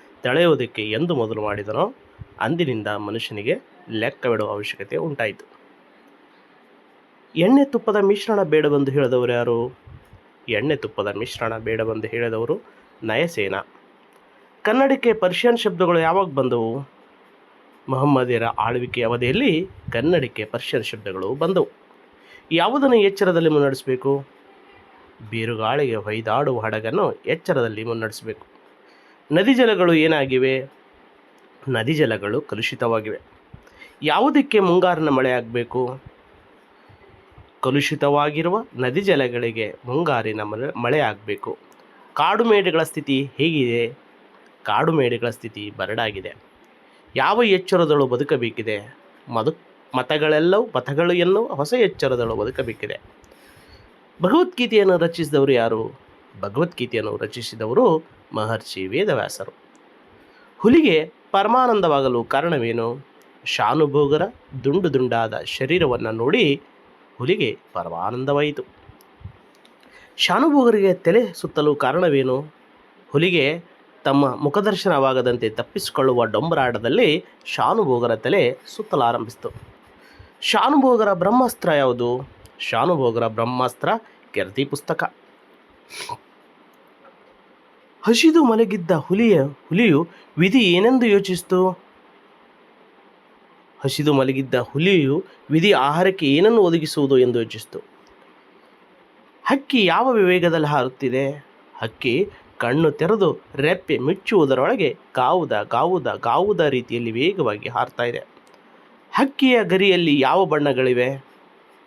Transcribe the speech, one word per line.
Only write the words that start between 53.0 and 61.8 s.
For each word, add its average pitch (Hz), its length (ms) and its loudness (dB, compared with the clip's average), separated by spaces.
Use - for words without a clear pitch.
ಭಗವದ್ಗೀತೆಯನ್ನು 220 720 2
ರಚಿಸಿದವರು 151 560 0
ಯಾರು? 113 480 0
ಭಗವದ್ಗೀತೆಯನ್ನು 107 760 -4
ರಚಿಸಿದವರು 117 840 -2
ಮಹರ್ಷಿ 107 540 -6
ವೇದವ್ಯಾಸರು. 113 640 -4
ಹುಲಿಗೆ 202 540 4
ಪರಮಾನಂದವಾಗಲು 196 920 2